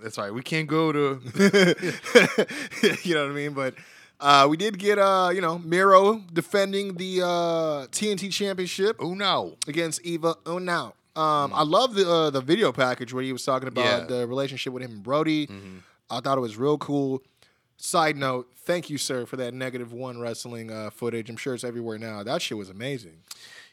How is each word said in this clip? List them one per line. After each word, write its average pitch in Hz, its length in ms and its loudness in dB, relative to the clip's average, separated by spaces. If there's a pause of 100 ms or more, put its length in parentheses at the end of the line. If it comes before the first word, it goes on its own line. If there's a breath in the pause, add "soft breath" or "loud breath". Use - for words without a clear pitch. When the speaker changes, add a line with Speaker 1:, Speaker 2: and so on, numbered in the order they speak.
Speaker 1:
that's 107 160 -12
right. 104 160 -6
We 127 80 -8
can't 160 260 -4
go 156 240 2
to 139 300 0
Speaker 2:
<laughs> 196 1800 2
You 175 120 0
know 147 100 2
what 139 60 -4
I 143 40 -8
mean? 143 180 -6
But, 135 220 -4 (440 loud breath)
uh, 143 300 8
we 156 80 2
did 202 220 -2
get, 202 180 2
uh, 190 360 4
you 190 80 -2
know, 170 180 -2
Miro 196 600 6 (120)
defending 196 640 -2
the, 185 280 -4
uh, 165 680 0
T 214 180 -2
N 202 80 0
T 196 120 -8
Championship 190 720 -2
Speaker 1:
Uno. 170 560 -2 (100)
Speaker 2:
against 160 380 -4
Eva 165 300 0 (120)
Uno. 170 480 -4 (220)
Um, 151 340 2
Speaker 1:
Mm. - 20 -
Speaker 2:
I 151 100 2
love 214 320 4
the, 185 140 4
uh, 160 200 4
the 135 120 0
video 160 300 2
package 127 420 0
where 127 100 -4
he 131 100 -4
was 123 100 -8
talking 131 240 0
about 123 160 -2 (180)
Speaker 1:
Yeah. - 60 -10
Speaker 2:
the 123 200 -2
relationship 131 460 -6
with 127 100 -10
him 120 80 -12
and 104 120 -16
Brody. 151 440 0
Speaker 1:
Mm-hmm. 95 300 -16 (320 loud breath)
Speaker 2:
I 117 120 -6
thought 135 160 0
it 131 40 0
was 110 160 -4
real 143 200 2
cool. 139 460 -2 (540 soft breath)
Side 156 400 2
note, 127 380 -4
thank 175 340 -2
you, 143 80 -6
sir, 127 280 -4
for - 120 -10
that 123 160 -6
negative 127 400 -8
one 123 260 -10
wrestling, 117 520 -10
uh, 110 200 -8
footage. 117 380 -6
I'm 113 80 -12
sure 131 160 -4
it's 117 120 -8
everywhere 117 340 -6
now. 107 240 -10
That 147 180 -4
shit 113 160 -6
was 98 120 -10
amazing. 104 480 -10 (560 loud breath)